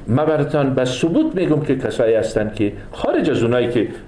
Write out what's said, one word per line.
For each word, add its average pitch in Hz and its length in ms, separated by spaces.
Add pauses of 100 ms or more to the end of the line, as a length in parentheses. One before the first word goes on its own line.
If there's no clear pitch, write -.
ما 135 180
براتان 143 500
به 127 100
ثبوت 170 500
میگم 156 260
که 131 160
کسایی 113 380
هستند 107 400
که 104 180 (200)
خارج 247 380
از 110 120
اونایی 120 300
که، 107 160 (180)